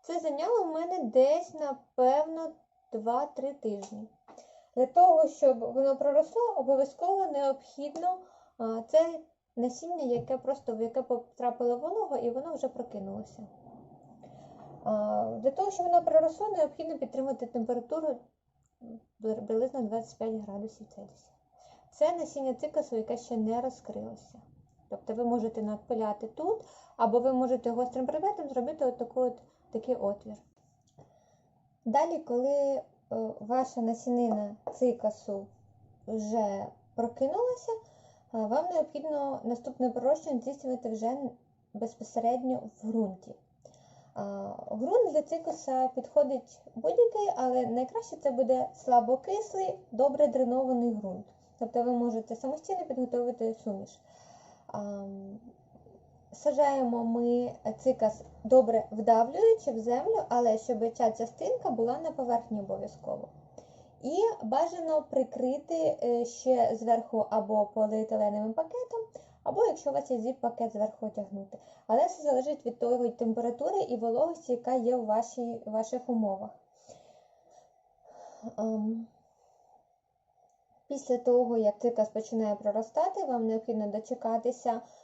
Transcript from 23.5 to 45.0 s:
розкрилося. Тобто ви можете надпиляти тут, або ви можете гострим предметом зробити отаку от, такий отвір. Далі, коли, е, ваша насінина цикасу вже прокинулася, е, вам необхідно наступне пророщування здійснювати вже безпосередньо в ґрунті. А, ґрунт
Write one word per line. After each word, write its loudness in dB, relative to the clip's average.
розкрилося. -10
Тобто -10
ви -2
можете -2
надпиляти -4
тут, -4
або 4
ви 4
можете 2
гострим -2
предметом -2
зробити -2
отаку -2
от, 0
такий -2
отвір. -4
Далі, 2
коли, 0
е, 2
ваша -2
насінина 0
цикасу -2
вже -2
прокинулася, -2
е, -2
вам 0
необхідно -2
наступне -2
пророщування 0
здійснювати -6
вже -2
безпосередньо -2
в -8
ґрунті. -2
А, -8
ґрунт 4